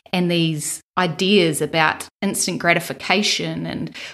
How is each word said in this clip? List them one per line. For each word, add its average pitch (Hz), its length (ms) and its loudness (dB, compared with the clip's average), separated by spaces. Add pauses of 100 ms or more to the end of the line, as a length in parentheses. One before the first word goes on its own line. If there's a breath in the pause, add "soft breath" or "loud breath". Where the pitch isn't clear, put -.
(140 loud breath)
and 180 180 2
these 160 500 0 (160)
ideas 180 640 4
about 156 460 0 (140)
instant 185 380 -2
gratification 165 1080 -2
and 165 280 -8 (200 loud breath)